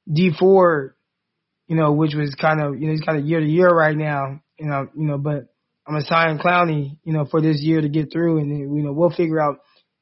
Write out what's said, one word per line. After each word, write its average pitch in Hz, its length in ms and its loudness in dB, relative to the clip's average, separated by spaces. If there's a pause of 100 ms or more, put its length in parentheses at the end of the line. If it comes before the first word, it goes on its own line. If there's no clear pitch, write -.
Dee 170 220 2
Ford, 175 600 4 (760)
you 160 80 -2
know, 156 160 4
which 151 240 2
was 147 200 -2
kind 156 260 0
of, 143 180 -4
you 151 60 -4
know, 156 60 -2
he's 156 100 -2
kinda 156 200 -2
year 160 200 0
to 156 40 0
year 170 220 4
right 156 300 4
now, 143 420 -6 (180)
you 156 100 -10
know, 139 280 -4
you 156 100 -4
know, 147 120 -2
but 143 300 -4 (380)
I'm 151 100 -6
gonna 151 100 -4
sign 165 340 0
Clowney, 156 640 0
you 160 80 -6
know, 156 140 -2
for 160 160 -2
this 156 200 0
year 160 200 0
to 147 80 -2
get 147 240 -4
through, 165 240 0
and 143 120 -2
then, 143 260 -6
you 151 80 -2
know, 143 100 -6
we'll 170 160 2
figure 160 320 -2
out, 143 180 -2 (420)